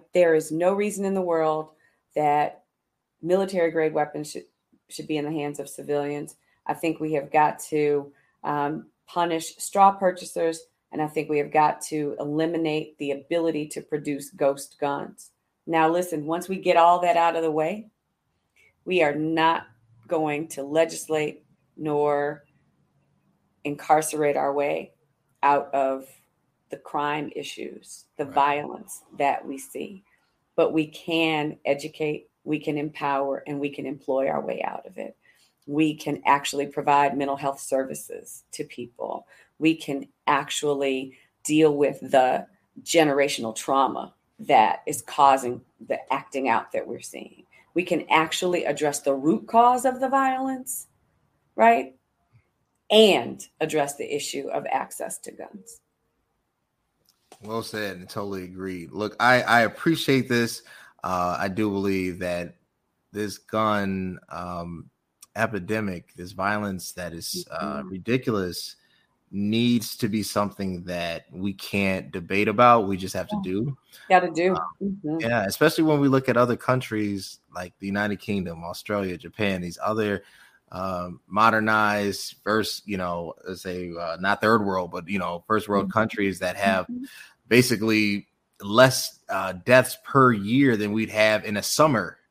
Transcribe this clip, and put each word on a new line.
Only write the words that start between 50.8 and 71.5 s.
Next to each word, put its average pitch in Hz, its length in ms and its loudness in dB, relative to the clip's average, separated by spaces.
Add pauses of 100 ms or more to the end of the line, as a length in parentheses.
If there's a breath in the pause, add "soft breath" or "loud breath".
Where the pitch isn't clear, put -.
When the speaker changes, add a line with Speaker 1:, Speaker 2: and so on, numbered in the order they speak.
Speaker 1:
right? 233 400 4 (920)
And 170 560 6 (160)
address 151 340 -2
the - 180 -8
issue 143 360 -6
of 143 160 -4
access - 540 -6
to - 120 -18
guns. - 480 -18 (1600)
Speaker 2:
Well 113 200 -6
said, 104 340 -8
and 92 120 -16
totally 98 340 -8
agree. 92 480 -10
Look, 104 280 -6
I, 123 220 6
I 117 200 6
appreciate 135 680 2
this. 117 360 0 (400 loud breath)
Uh, 90 360 0
I 98 80 -2
do 101 220 0
believe 95 500 0
that 87 360 -4 (560)
this 101 260 -6
gun, 98 800 -2 (100)
um, 87 600 -10 (460)
epidemic, 104 800 -4
this 92 180 -14
violence 101 600 -4
that 87 200 -10
is, 82 360 -10
uh, 76 280 -8
Speaker 1:
Mm-hmm. 71 120 -10
Speaker 2:
ridiculous, 98 840 -4 (580)
needs 113 640 0
to 113 140 -2
be 104 120 0
something 98 600 -4
that 85 480 -6
we 98 220 -6